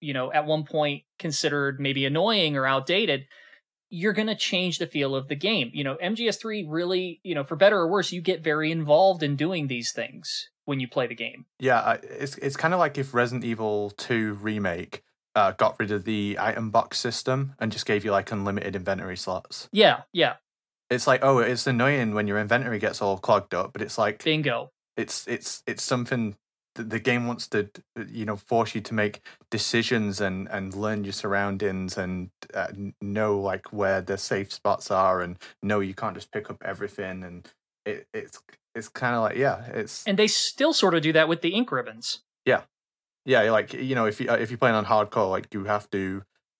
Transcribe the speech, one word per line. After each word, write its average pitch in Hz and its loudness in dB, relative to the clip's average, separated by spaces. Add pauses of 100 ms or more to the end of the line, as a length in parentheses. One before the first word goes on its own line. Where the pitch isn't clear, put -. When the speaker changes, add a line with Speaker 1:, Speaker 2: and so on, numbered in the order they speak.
Speaker 1:
you 143 -6
know, 131 -4
at 151 2
one 156 0
point 147 -2 (160)
considered 143 -2
maybe 135 0
annoying 165 2
or 135 0
outdated, 139 0 (640)
you're 185 0
gonna 214 0
change 180 0
the 170 -2
feel 139 0
of 135 -4
the 156 -4
game. 151 0
You 143 -4
know, 135 -4
M 185 -2
G 233 -2
S 196 0
three 214 -6
really, 175 -2
you 175 -4
know, 143 -2
for 160 -6
better 196 8
or 165 4
worse, 185 2
you 175 -4
get 160 0
very 156 2
involved 165 6
in 143 2
doing 156 0
these 120 -4
things - -8 (160)
when 139 -2
you 123 -4
play 127 0
the 117 -10
game. 113 -10 (140)
Speaker 2:
Yeah, 127 4
I, 113 4 (100)
it's, - -8
it's 139 -4
kinda 170 2
like 151 2
if 135 -4
Resident 120 2
Evil 107 -2
two 110 -2
Remake, 101 -4 (340)
uh, 101 6
got - 2
rid 104 -2
of 101 -2
the 104 -2
item 107 -2
box 113 2
system 131 -2
and 110 -2
just - -8
gave 104 2
you, 104 0
like, 98 2
unlimited 98 -4
inventory 95 -4
slots. - -8
Speaker 1:
Yeah, 196 6 (100)
yeah. 151 2 (560)
Speaker 2:
It's - 0
like, 131 4
oh, 135 6
it's 117 0
annoying 123 2
when 104 0
your 104 0
inventory 113 0
gets 104 -2
all 98 2
clogged 101 2
up, 90 -2
but 110 -6
it's - -6
like 107 0
Speaker 1:
Bingo. 143 -2 (260)
Speaker 2:
it's, - -6
it's, - -8
it's - -6
something 120 -2 (400)
th-, 113 -8
the 113 -4
game 120 0
wants 117 -6
to, 104 -2 (400)
you 110 -8
know, 107 -4
force 117 0
you 107 -4
to 113 -8
make 107 0 (280)
decisions 110 0
and, 95 -2
and 95 -6
learn 104 -4
your 98 -6
surroundings 98 -2
and, 92 -6 (240)
uh, 95 -2
n-, 101 -10
know, 101 0
like, 95 -4
where 98 2
the 98 -4
safe 98 -4
spots - -2
are 92 4
and 87 -6 (280)
know 104 0
you 95 -4
can't 92 -6
just - -16
pick 107 -8
up 95 -14
everything. 95 -8
And 87 -16 (360)
it, - -8
it's, - -12 (360)
it's 110 -10
kinda 120 -2
like, 107 0
yeah, 120 0
it's - -8
Speaker 1:
And 196 0
they 214 4
still - 2
sort 185 4
of 165 4
do 156 2
that 156 6
with 165 0
the 170 0
ink 240 0
ribbons. 117 -6 (220)
Speaker 2:
Yeah. 127 4 (640)
Yeah, 113 6
like, 107 2
you 131 -4
know, 117 2
if 107 0
you, 120 -2
uh, 117 4
if 113 -2
you're 120 -8
playing 120 6
on 107 2
hardcore, 104 2
like, 95 -4
you 98 -6
have 104 -2
to, 98 -2 (360)